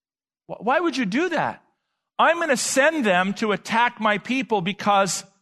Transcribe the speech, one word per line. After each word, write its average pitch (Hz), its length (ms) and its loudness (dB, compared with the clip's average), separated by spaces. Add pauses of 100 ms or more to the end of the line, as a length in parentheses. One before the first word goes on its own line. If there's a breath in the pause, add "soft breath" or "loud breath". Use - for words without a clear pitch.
(480)
Wh-, - 120 -12
why 262 200 0
would 320 160 -2
you 247 100 -2
do 277 220 0
that?" 170 340 -4 (560)
"I'm 311 200 4
gonna 320 160 0
send 277 520 0
them 185 280 2
to 214 180 -2
attack 233 460 -2
my 214 200 0
people 233 420 -4
because 196 640 0 (180)